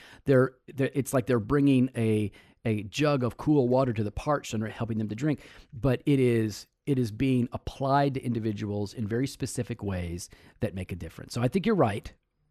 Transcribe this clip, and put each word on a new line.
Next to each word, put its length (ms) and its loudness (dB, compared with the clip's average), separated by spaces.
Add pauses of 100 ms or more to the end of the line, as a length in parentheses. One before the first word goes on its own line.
(260)
they're, 280 4 (200)
they're, 200 -2
it's 200 -2
like 120 2
they're 140 2
bringing 560 4
a, 360 0 (340)
a 180 0
jug 400 0
of 140 -2
cool 300 2
water 260 2
to 100 -2
the 80 -4
parched 420 -4
and 140 -2
helping 300 -6
them 120 -2
to 60 -6
drink. 260 0 (300)
But 340 0
it 140 4
is, 480 2 (180)
it 140 0
is 120 0
being 420 2
applied 640 0
to 80 -6
individuals 720 -4
in 140 -6
very 200 0
specific 560 -6
ways 460 -6 (300)
that 160 -4
make 160 -8
a 40 -8
difference. 380 -12
So 80 -4
I 60 2
think 180 0
you're 100 2
right. 360 2 (400)